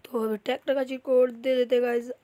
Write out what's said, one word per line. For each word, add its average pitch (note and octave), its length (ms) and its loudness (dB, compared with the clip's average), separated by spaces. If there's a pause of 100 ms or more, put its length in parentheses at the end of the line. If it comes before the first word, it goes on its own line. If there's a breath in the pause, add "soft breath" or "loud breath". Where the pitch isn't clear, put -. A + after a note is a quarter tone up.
तो A#3 200 -4
अभी A3 120 -2
ट्रैक्टर B3 380 -4
का C4+ 100 0
चीट C4 180 -8
कोड B3+ 300 4
दे A#3+ 240 -2
देते B3 180 2
हैं B3 100 2
गाइस A#3+ 260 -2 (140)